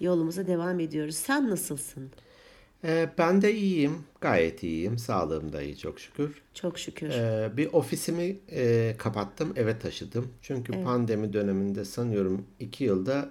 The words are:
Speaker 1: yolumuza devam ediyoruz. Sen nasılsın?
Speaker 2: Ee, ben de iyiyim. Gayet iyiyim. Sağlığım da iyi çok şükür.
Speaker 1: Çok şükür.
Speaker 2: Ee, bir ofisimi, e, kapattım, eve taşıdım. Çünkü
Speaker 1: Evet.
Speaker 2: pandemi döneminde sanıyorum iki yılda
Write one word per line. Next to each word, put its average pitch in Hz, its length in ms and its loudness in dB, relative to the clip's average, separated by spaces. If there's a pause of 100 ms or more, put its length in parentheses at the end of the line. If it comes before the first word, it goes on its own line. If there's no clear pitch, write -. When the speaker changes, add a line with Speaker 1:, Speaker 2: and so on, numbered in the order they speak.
Speaker 1:
yolumuza 175 460 0
devam 180 340 0
ediyoruz. 156 360 -2
Sen 277 340 0
nasılsın? 139 600 -6 (760)
Speaker 2:
Ee, 165 240 2 (100)
ben 180 240 6
de 208 120 6
iyiyim. 175 440 2 (220)
Gayet 87 420 4
iyiyim. 87 360 -2
Sağlığım 80 540 -2
da 73 100 -6
iyi 73 160 -8
çok - 220 -10
şükür. - 420 -6 (120)
Speaker 1:
Çok 170 240 -6
şükür. - 320 -10
Speaker 2:
Ee, 110 460 0
bir 151 160 0
ofisimi, 170 640 0 (140)
e, 117 480 4
kapattım, 104 580 -2
eve 113 220 2
taşıdım. 117 500 -6 (140)
Çünkü 123 320 -4
Speaker 1:
Evet. 185 100 -2
Speaker 2:
pandemi 113 480 2
döneminde 101 520 0
sanıyorum 101 640 0 (140)
iki 120 240 -6
yılda 123 460 2